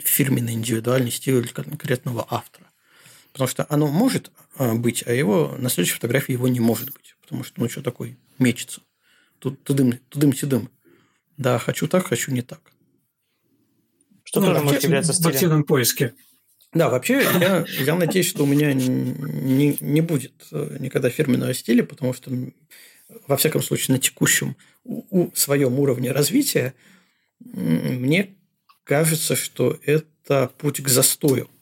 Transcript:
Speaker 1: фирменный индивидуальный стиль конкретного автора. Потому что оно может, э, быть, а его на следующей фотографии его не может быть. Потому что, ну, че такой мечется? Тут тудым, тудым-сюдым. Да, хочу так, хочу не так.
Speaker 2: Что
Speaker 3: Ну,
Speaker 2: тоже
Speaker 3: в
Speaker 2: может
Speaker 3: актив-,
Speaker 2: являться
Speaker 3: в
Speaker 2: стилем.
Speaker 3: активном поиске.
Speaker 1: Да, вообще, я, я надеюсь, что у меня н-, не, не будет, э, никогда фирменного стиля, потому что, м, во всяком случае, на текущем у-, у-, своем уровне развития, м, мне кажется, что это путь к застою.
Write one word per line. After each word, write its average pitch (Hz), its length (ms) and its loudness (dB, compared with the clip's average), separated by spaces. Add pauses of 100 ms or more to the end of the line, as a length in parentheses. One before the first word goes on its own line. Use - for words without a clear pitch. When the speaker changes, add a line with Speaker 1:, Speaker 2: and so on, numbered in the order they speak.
Speaker 1:
фирменный 127 500 0
индивидуальный 117 580 0
стиль 123 400 0
конкретного 127 760 -6
автора. - 360 -8 (680)
Потому 131 160 -2
что - 220 -6
оно 151 180 2
может, 185 440 0 (260)
э, 120 160 0
быть, 120 320 -2
а 123 80 -2
его 151 440 0
на 127 120 -4
следующей - 260 -2
фотографии 131 360 -2
его 123 160 0
не 123 120 2
может 113 340 0
быть. - 280 -20
Потому - 220 -10
что, - 160 -12
ну, 117 80 0
че - 140 -10
такой 123 360 -8 (200)
мечется? - 440 -2 (580)
Тут 135 240 -10
тудым, 135 300 2 (160)
тудым-сюдым. 143 600 0 (680)
Да, 127 200 0
хочу - 300 -4
так, 180 200 0
хочу - 240 -4
не 127 100 -2
так. - 180 -18 (1600)
Speaker 2:
Что - 160 -2
Speaker 3:
Ну, - 0 -
Speaker 2:
тоже 170 220 2
Speaker 3:
в - 0 -
Speaker 2:
может 139 200 2
Speaker 3:
актив-, - 20 2
Speaker 2:
являться 139 320 2
Speaker 3:
в - 0 -
Speaker 2:
стилем. 165 100 0
Speaker 3:
активном 156 380 2
поиске. 127 500 0 (600)
Speaker 1:
Да, 165 140 4
вообще, 202 460 2
я, 180 420 2
я 143 180 0
надеюсь, 175 340 0
что 151 160 -2
у - 20 2
меня 147 240 2
н-, 135 80 0
не, 135 1000 0
не 147 200 2
будет, 156 320 -2 (200)
э, 147 280 -8
никогда 135 300 -2
фирменного 127 440 0
стиля, 233 300 2
потому - 300 -4
что, - 160 -14
м, 127 240 -8 (720)
во 139 80 2
всяком 131 260 0
случае, 120 340 0
на 135 40 -2
текущем - 560 0 (280)
у-, - 260 -10
у-, 180 240 2
своем 139 460 2
уровне 131 320 0
развития, 147 640 0 (680)
м, 160 580 -2
мне 170 340 0 (480)
кажется, 156 520 0
что - 500 -2
это 143 720 0
путь 143 240 -4
к 135 60 -4
застою. 131 600 2 (140)